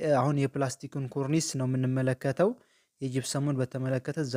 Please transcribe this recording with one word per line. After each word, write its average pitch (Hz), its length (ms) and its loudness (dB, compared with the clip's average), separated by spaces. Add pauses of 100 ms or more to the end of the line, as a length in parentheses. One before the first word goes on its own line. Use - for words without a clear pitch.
(140)
አሁን 139 240 4
የፕላስቲኩን 139 720 -2
ኮርኒስ 143 460 0
ነው 131 140 0
የምንመለከተው። 131 840 2 (520)
የጅብሰሙን 135 560 -2
በተመለከተ 131 600 -2
እዛ 131 160 -2